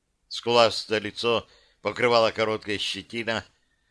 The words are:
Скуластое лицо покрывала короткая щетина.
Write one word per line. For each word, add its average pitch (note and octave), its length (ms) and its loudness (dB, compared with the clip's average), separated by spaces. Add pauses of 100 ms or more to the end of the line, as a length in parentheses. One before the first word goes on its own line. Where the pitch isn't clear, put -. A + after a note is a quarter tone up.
(300)
Скуластое A#2 680 2
лицо G#2 480 -2 (340)
покрывала A2+ 500 2
короткая G#2+ 460 -4
щетина. G#2+ 680 -6 (480)